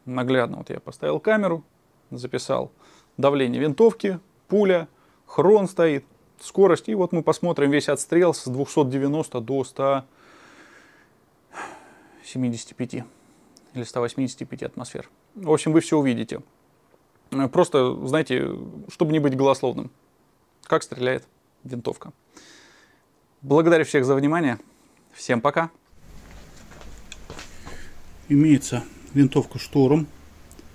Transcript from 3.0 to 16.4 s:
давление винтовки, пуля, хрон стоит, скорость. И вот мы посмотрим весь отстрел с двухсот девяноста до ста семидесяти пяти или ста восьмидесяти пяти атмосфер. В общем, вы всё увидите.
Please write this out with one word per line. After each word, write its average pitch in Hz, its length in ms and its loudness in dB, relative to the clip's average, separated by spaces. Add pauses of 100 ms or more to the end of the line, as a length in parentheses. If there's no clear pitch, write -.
давление 127 440 2
винтовки, 190 580 2 (280)
пуля, 185 400 2 (380)
хрон 196 420 4
стоит, 160 380 0 (340)
скорость. 185 500 2
И 220 60 -2
вот 180 160 -2
мы 165 120 -2
посмотрим 156 480 0
весь 143 180 0
отстрел 170 440 2
с - 120 -10
двухсот 131 440 -2
девяноста 143 500 -4
до 127 240 -4
ста 135 420 -2 (2250)
семидесяти 120 500 -6
пяти 120 300 -10 (720)
или 123 100 -10
ста 123 160 -8
восьмидесяти 123 440 -4
пяти 127 220 -12
атмосфер. - 440 -12 (260)
В 180 160 -2
общем, 160 200 2
вы 165 100 6
всё 165 160 0
увидите. 120 440 -2 (880)